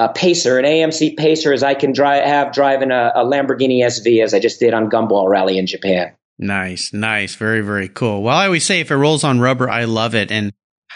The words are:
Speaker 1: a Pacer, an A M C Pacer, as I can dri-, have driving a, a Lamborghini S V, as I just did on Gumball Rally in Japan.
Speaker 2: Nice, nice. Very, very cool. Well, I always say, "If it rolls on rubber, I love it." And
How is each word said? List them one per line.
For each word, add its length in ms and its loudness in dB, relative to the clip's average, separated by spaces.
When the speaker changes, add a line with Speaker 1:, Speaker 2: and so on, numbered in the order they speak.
Speaker 1:
a 80 2
Pacer, 460 2
an 60 2
A 180 2
M 100 0
C 220 -2
Pacer, 380 2
as 100 0
I 120 2
can 180 0
dri-, 140 2
have 460 2
driving 380 0
a, 240 0
a 100 2
Lamborghini 600 0
S 160 -2
V, 220 4
as 120 0
I 60 2
just 200 -2
did 140 2
on 160 0
Gumball 380 2
Rally 300 2
in 80 -2
Japan. 460 -4
Speaker 2:
Nice, 540 -6
nice. 420 -4
Very, 260 -2
very 280 -4
cool. 340 -4
Well, 140 0
I 100 2
always 180 -2
say, 160 0
"If 100 -8
it 60 0
rolls 280 2
on 160 2
rubber, 300 0
I 140 -2
love 300 -2
it." 180 -2
And 200 -2